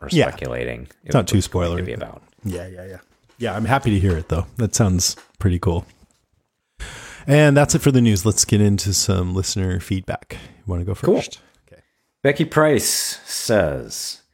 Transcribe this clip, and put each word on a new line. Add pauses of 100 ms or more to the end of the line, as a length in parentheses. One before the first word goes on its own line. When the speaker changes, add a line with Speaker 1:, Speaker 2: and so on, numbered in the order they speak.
Speaker 1:
or
Speaker 2:
Yeah.
Speaker 1:
speculating (160)
Speaker 2:
It's
not
Speaker 1:
is
Speaker 2:
too
Speaker 1:
what
it's
going
to
Speaker 2:
spoilery.
Speaker 1:
be
about. (200)
Speaker 2:
Yeah,
yeah,
yeah. (400)
Yeah,
I'm
happy
to
hear
it,
though. (100)
That
sounds (240)
pretty
cool. (1400)
And
that's
it
for
the
news.
Let's
get
into
some
listener
feedback. (280)
You
wanna
go
Speaker 1:
Cool.
Speaker 2:
first? (320)
Okay. (420)
Speaker 1:
Becky
Price
says, (120)